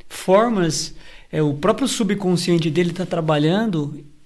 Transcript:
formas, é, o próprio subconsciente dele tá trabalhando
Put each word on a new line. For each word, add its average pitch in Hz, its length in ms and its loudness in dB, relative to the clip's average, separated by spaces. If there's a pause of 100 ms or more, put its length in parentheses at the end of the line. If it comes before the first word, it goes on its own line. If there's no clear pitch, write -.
formas, 190 840 0 (360)
é, 156 120 0
o 147 120 2
próprio 214 340 0
subconsciente 180 800 0
dele 175 220 0
tá 180 120 -6
trabalhando 160 1000 0 (240)